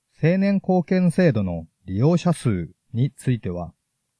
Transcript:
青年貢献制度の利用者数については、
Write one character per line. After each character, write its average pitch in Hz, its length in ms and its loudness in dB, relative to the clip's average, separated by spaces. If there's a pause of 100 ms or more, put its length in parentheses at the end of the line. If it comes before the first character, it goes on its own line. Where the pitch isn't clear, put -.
(220)
青 175 160 2
年 196 180 0
貢 185 280 0
献 180 260 0
制 175 220 4
度 107 100 0
の 85 240 -6 (200)
利 92 120 -6
用 160 180 4
者 175 160 0
数 92 380 -2 (220)
に 120 180 -2
つ - 220 -4
い 117 80 -2
て 92 100 -8
は、 87 240 -10 (460)